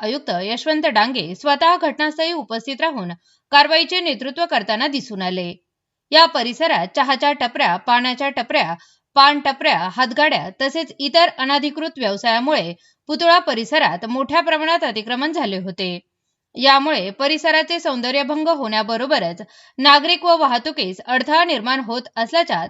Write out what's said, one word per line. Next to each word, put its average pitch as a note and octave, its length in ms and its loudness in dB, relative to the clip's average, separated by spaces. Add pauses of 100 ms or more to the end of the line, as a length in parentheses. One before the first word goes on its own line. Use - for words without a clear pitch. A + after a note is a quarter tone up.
आयुक्त A#3 300 -6 (100)
यशवंत D4+ 460 -2
डांगे G#3+ 480 0
स्वतः D4 460 2
घटनास्थळी D4+ 500 -2
उपस्थित B3 480 -8
राहून B3 320 -4 (400)
कारवाईचे D#4+ 480 2
नेतृत्व C#4+ 520 -4
करताना A3+ 360 -2
दिसून A3+ 340 -6
आले. F3+ 420 -6 (480)
या D#4+ 140 8
परिसरात C#4+ 680 -2
चहाच्या C#4 360 2
टपऱ्या, B3 440 0
पाण्याच्या B3 540 0
टपऱ्या, B3+ 460 -2 (400)
पान D4 240 6
टपऱ्या, C4+ 520 0
हातगाड्या A#3 580 0 (120)
तसेच C#4 260 -2 (120)
इतर D#4 280 2 (120)
अनधिकृत C#4+ 580 -2
व्यवसायामुळे A3+ 760 -2 (320)
पुतळा E4+ 320 4
परिसरात A#3+ 680 0
मोठ्या C4 360 0
प्रमाणात D#4+ 420 0
अतिक्रमण A#3+ 480 -4
झाले A#3+ 260 -2
होते. F#3 420 -6 (560)
यामुळे C4+ 540 2
परिसराचे D#4 680 0
सौंदर्यभंग C#4 680 -2
होण्याबरोबरच A3+ 920 -2 (360)
नागरिक D4 480 4
व E4+ 120 6
वाहतुकीस B3 600 -2 (100)
अडथळा C4 360 2
निर्माण C4+ 360 0
होत A#3 220 -6 (140)
असल्याच्या A#3 540 0